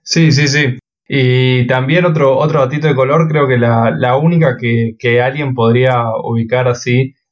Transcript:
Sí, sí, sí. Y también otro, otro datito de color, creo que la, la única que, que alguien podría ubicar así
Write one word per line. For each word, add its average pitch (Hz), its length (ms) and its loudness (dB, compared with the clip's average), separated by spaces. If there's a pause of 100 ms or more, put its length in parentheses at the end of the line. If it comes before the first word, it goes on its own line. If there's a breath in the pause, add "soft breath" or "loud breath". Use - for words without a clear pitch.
Sí, 160 300 0
sí, 143 160 0
sí. 135 300 -2 (320)
Y 127 580 0
también 135 380 0
otro, 143 320 2
otro 147 240 0
datito 151 260 -2
de 139 80 0
color, 143 320 2
creo 147 220 0
que 127 80 0
la, 117 340 2
la 123 240 0
única 156 400 0
que, 117 420 -2
que 120 240 0
alguien 135 320 -4
podría 120 520 2 (180)
ubicar 117 460 -2
así 123 440 -2 (180)